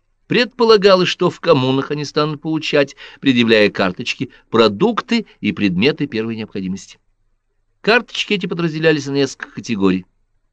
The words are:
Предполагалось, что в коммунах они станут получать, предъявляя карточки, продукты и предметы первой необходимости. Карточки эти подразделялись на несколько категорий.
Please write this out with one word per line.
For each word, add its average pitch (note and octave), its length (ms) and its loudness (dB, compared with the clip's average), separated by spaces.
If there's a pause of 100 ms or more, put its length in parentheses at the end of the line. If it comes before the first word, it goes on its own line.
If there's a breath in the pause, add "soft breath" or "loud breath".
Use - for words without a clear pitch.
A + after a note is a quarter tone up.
(280)
Предполагалось, A3 800 4
что F3+ 200 -2
в - 120 -10
коммунах C3+ 500 2
они D3 140 -6
станут D3+ 360 -4
получать, D3+ 540 -4 (240 loud breath)
предъявляя A2+ 500 4
карточки, G2+ 600 -4 (180 soft breath)
продукты F3 800 0 (140)
и G#2 100 -2
предметы A2+ 560 0
первой A2 300 -6
необходимости. G2 600 -10 (840)
Карточки - 520 -2
эти G3 140 -4
подразделялись D#3+ 580 0
на C#3 60 -6
несколько C#3 400 -4
категорий. F#2+ 540 -2 (480)